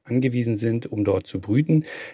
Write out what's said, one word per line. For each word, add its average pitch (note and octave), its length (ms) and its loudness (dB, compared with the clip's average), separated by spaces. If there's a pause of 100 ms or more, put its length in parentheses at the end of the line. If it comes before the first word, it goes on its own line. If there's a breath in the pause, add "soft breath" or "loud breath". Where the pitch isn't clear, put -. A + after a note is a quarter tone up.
angewiesen A#2+ 520 0
sind, A#2 300 -2
um G#2 180 -2
dort F#2+ 220 0
zu F#2+ 140 -6
brüten. D3+ 440 2 (300 loud breath)